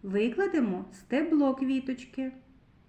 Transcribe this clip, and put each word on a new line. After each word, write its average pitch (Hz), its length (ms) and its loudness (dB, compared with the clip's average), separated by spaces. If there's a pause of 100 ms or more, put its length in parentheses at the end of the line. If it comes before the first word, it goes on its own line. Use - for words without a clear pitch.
викладемо 220 880 0
стебло 285 640 2
квіточки. 262 760 -4 (580)